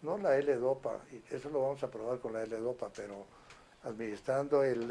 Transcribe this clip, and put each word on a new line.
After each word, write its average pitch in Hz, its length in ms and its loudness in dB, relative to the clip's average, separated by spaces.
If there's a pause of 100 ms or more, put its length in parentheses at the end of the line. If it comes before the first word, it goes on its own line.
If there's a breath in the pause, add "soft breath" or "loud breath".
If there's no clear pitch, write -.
no 170 160 -2
la 165 200 6
L-dopa, 131 600 2 (140)
y 117 100 -14 (120)
eso 135 160 -6
lo 147 100 0
vamos 135 240 0
a 127 60 -2
probar 117 300 -4
con 113 120 -6
la 113 100 -2
L-dopa, 113 540 -4
pero 101 300 -10 (580 loud breath)
administrando 131 800 2
el, 120 260 2